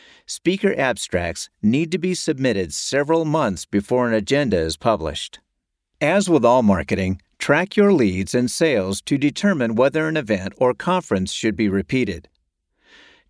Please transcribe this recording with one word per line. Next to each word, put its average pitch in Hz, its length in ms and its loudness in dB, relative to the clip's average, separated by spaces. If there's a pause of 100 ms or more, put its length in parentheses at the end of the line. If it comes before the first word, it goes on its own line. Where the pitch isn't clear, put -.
(280)
Speaker - 500 -2
abstracts 92 720 -4 (140)
need 143 280 -2
to 185 60 -2
be 180 160 -2
submitted 123 600 -2
several 151 500 -2
months 147 400 -2
before 123 420 0
an 113 60 0
agenda 110 460 0
is 80 180 -2
published. 80 600 -2 (600)
As 180 300 0
with 139 160 4
all 123 160 6
marketing, 95 580 2 (200)
track 156 360 0
your 202 160 6
leads 98 440 2
and 123 160 2
sales 101 520 0
to 143 140 0
determine 139 560 0
whether 139 340 2
an 156 100 -2
event 101 400 -4
or 123 180 2
conference 113 560 -2
should 110 240 -2
be 107 120 0
repeated. 98 600 -2 (1000)